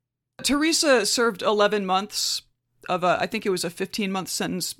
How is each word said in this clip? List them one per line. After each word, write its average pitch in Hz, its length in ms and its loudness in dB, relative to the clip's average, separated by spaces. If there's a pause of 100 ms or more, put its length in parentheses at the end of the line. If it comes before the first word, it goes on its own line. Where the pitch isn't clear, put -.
(420)
Teresa 294 640 4
served 233 360 0
eleven 208 440 2
months - 580 -2 (440)
of 175 160 -2
a, 175 160 4
I - 60 0
think 214 200 -6
it 208 40 2
was 180 160 0
a 165 40 -4
fifteen-month 190 600 -4
sentence. 175 500 -4